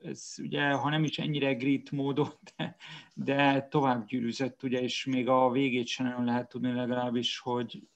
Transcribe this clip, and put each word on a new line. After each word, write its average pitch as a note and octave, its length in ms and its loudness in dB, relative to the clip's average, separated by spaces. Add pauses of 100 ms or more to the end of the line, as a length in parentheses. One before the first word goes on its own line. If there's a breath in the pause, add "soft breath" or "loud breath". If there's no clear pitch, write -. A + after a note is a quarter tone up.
ez C#3 340 -10
ugye, C#3+ 340 0
ha C3+ 180 2
nem D#3 140 2
is - 160 0
ennyire C#3 340 0
grid C3 380 0
módon, C#3 400 0 (240)
de, E3 200 -6 (380 loud breath)
de C#3 540 2
tovább B2+ 380 2
gyűrűzött, A#2+ 580 -4
ugye, B2+ 180 0
és B2 240 -4
még B2+ 240 0
a C3 220 6
végét B2+ 360 2
sem - 180 -2
nagyon B2 200 -2
lehet A#2+ 240 0
tudni B2 220 -2
legalábbis, B2 680 -2
hogy A#2+ 420 -4 (140)